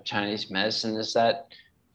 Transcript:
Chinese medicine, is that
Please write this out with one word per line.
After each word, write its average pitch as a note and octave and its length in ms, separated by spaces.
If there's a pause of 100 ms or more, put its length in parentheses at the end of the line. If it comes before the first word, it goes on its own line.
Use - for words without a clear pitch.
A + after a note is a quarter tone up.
Chinese G#2 480
medicine, A2 440
is A2 180
that A#2 340 (480)